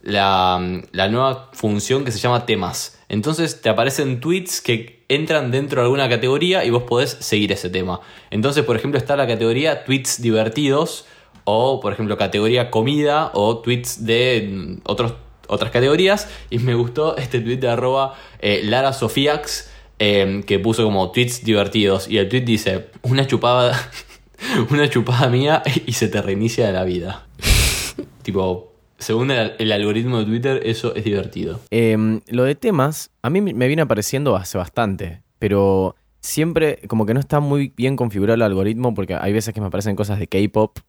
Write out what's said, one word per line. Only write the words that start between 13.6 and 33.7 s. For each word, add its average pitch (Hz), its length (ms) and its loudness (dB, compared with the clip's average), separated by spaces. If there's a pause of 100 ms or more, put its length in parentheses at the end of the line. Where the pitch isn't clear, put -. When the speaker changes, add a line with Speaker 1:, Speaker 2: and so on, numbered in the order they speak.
Speaker 1:
de, 117 440 2
mm, 95 340 -8
otros, 117 300 -2 (340)
otras 104 220 -2
categorías. 170 580 2 (200)
Y 120 120 -2
me 123 140 0
gustó 123 440 0
este 127 220 -2
tweet 120 180 -4
de 127 100 0
arroba, 127 460 0 (260)
eh, 101 240 0
Lara 127 300 2
Sofiax, 143 760 -2 (280)
eh, 101 480 2
que 98 120 2
puso 113 260 0
como 95 260 0
tweets 123 340 -2
divertidos. 101 640 2
Y 107 100 0
el 95 100 0
tweet 127 140 0
dice, 104 460 -2 (140)
"Una 131 240 2
chupada, 123 480 2 (500)
<laughs> 214 460 -4
una 147 200 2
chupada 123 380 2
mía 139 340 2 (240)
y 120 60 -4
se 113 160 0
te 101 120 -2
reinicia 104 500 0
la 92 140 -2
vida". 90 400 -6 (140)
<laughs> - 840 0
Tipo, 95 500 -2 (260)
según 120 320 0
el, 117 280 0
el 110 140 0
algoritmo 110 460 0
de 107 60 0
Twitter, 120 400 0
eso 113 300 -2
es 98 100 -6
divertido. 92 560 -4 (100)
Speaker 2:
Em, 110 580 2
lo 123 160 0
de 143 120 0
temas, 156 540 0 (120)
a 120 80 -2
mí 185 100 2
me, 185 140 -2
me 123 140 2
viene 156 140 2